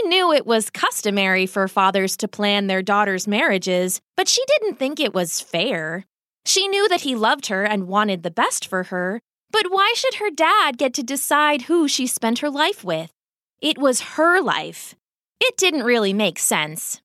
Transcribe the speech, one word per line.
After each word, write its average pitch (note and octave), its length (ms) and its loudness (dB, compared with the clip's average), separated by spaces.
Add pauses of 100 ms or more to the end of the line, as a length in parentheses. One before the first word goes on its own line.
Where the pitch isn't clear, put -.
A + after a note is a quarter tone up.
knew F4 280 4
it B3+ 140 2
was A3+ 240 2
customary G3 760 0
for F#3+ 220 -2
fathers F#3+ 500 2
to G#3+ 100 -4
plan G3+ 380 0
their F#3+ 160 0
daughters' G3+ 460 0
marriages, F#3 720 0 (160)
but F#4 100 0
she - 200 0
didn't G#4+ 320 0
think C#4 200 -4
it A3+ 140 -2
was F3+ 260 -2
fair. F3 680 -4 (360)
She G4 240 0
knew G4+ 220 2
that F4+ 120 0
he C4 140 -4
loved A#3+ 320 0
her G3 160 -2
and G#3 240 -2
wanted G3 360 0
the F3 80 -4
best - 340 -2
for F#3 200 -4
her, F#3 360 -4 (300)
but G#4 180 0
why G4 260 2
should C5 200 -2
her G#4 160 -4
dad D#4+ 480 2
get C4 160 0
to C#4+ 80 -4
decide C#4+ 600 2
who E4 240 2
she C4 200 -2
spent A#3 320 -2
her D4 100 -2
life D4+ 340 -2
with? E3 280 -4 (500)
It - 160 0
was B3+ 400 0
her F4 240 4
life. E3 540 -6 (440)
It A#4+ 160 0
didn't D#4 280 0
really A3+ 300 2
make G3 260 -2
sense. D#3 640 -4